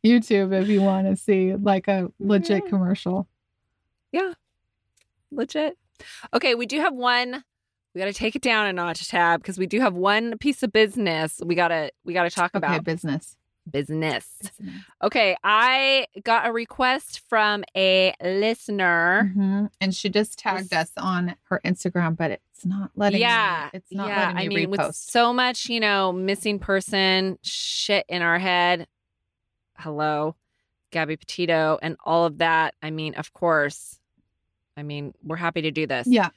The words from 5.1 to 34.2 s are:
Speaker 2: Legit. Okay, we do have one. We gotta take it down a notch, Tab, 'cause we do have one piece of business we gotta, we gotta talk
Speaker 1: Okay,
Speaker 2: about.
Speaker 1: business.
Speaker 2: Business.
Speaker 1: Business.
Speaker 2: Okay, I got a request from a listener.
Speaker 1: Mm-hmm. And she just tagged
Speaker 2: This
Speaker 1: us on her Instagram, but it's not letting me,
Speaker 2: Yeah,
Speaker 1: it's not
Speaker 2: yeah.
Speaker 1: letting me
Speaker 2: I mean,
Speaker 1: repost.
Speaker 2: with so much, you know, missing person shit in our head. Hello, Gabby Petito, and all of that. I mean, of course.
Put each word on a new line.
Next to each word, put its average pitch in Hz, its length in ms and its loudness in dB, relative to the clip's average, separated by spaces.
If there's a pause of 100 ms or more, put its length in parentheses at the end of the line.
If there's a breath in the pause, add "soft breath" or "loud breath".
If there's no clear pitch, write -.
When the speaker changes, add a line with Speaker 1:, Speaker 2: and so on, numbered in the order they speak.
Speaker 2:
Legit. 302 460 -4 (560 loud breath)
Okay, 254 220 2
we 240 100 -4
do 277 160 -4
have 330 120 0
one. 247 520 -2 (480)
We 175 60 -10
gotta 196 140 -4
take 226 220 -4
it 277 60 -6
down 220 260 2
a 190 60 -2
notch, 175 340 -6
Tab, 170 340 4
'cause 180 160 -10
we 185 100 -2
do 202 120 -2
have 233 140 2
one 208 440 0
piece 277 260 -2
of 214 100 -2
business 196 720 2
we 170 100 0
gotta, 165 360 0 (120)
we 170 100 -8
gotta 175 160 2
talk 175 240 -2
Speaker 1:
Okay, 202 40 -2
Speaker 2:
about. 160 260 0
Speaker 1:
business. 160 540 -4 (300)
Speaker 2:
Business. 147 600 -4 (160)
Speaker 1:
Business. 196 400 -14 (180)
Speaker 2:
Okay, 208 420 2
I 262 600 4 (180)
got 226 240 2
a 240 40 -2
request 254 760 -2
from 208 360 2 (120)
a 185 460 4
listener. 190 1120 2
Speaker 1:
Mm-hmm. 196 300 2 (160)
And 190 140 -2
she - 140 -4
just 208 280 0
tagged 185 320 -4
Speaker 2:
This 175 80 0
Speaker 1:
us 165 200 -2
on 180 380 -2 (100)
her 180 200 -4
Instagram, 175 500 -2
but 165 140 -2
it's - 340 -12
not 190 320 -4
letting 202 220 2
me, - 40 2
Speaker 2:
Yeah, 202 520 0
Speaker 1:
it's - 180 -16
not 196 180 -6
Speaker 2:
yeah. 202 100 -2 (140)
Speaker 1:
letting - 20 -4
me 185 80 -2
Speaker 2:
I 202 60 -4
mean, 175 200 0
Speaker 1:
repost. 185 200 -2
Speaker 2:
with 156 60 -10
so 240 380 2
much, 247 340 -2
you 233 120 -2
know, 196 320 2
missing 196 480 -2
person 190 840 0
shit - 680 -2
in 175 140 -4
our 170 160 2
head. 175 500 2 (920)
Hello, 151 560 -2 (560)
Gabby 156 260 -2
Petito, 160 640 0
and 160 240 -6
all 170 200 4
of 151 120 -2
that. 160 460 2
I 156 80 -8
mean, 156 240 -8
of - 180 -10
course. 156 640 -2 (800)